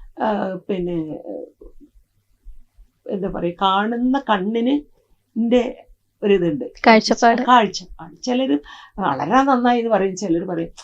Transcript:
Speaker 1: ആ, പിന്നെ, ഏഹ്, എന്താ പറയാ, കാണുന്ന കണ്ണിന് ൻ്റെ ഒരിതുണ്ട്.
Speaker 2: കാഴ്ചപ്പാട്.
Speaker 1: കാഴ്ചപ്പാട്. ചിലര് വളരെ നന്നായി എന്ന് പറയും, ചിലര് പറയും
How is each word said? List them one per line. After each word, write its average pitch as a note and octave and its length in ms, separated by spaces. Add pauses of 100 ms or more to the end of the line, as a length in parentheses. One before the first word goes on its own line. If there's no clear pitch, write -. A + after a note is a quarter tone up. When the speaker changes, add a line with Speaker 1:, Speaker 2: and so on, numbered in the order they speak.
(240)
Speaker 1:
ആ, G3 320
പിന്നെ, F3 460
ഏഹ്, D3+ 440 (1600)
എന്താ G3 180
പറയാ, F3 240 (100)
കാണുന്ന A#3 680
കണ്ണിന് A#3 640 (440)
ൻ്റെ A#3 480 (380)
ഒരിതുണ്ട്. F3 420 (220)
Speaker 2:
കാഴ്ചപ്പാട്. A#3 540
Speaker 1:
കാഴ്ചപ്പാട്. G3+ 840
ചിലര് C4 360 (400)
വളരെ E3 440
നന്നായി B3 360
എന്ന് A3+ 120
പറയും, F#3+ 240
ചിലര് F#3 300
പറയും E3+ 240 (140)